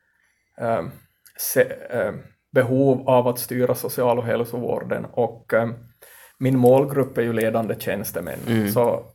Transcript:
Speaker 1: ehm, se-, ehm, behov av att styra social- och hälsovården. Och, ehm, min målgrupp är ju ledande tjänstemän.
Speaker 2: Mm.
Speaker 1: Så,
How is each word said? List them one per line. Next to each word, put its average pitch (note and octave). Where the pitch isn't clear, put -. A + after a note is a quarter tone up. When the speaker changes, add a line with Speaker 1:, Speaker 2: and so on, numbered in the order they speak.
Speaker 1:
ehm, A2+
se-, -
ehm, G#2
behov C3
av B2
att B2
styra B2
social- A#2+
och A#2
hälsovården. A#2
Och, -
ehm, A2+
min C3
målgrupp C3+
är A#2+
ju A#2
ledande A2+
tjänstemän. F#2
Speaker 2:
Mm. A2
Speaker 1:
Så, A#2